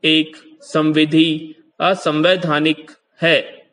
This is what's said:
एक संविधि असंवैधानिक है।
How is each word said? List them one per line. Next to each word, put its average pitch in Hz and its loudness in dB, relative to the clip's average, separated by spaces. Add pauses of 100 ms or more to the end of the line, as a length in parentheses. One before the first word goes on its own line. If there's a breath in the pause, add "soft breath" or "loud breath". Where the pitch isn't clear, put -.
एक 156 0 (240)
संविधि 156 0 (240)
असंवैधानिक 160 0 (300)
है। - -2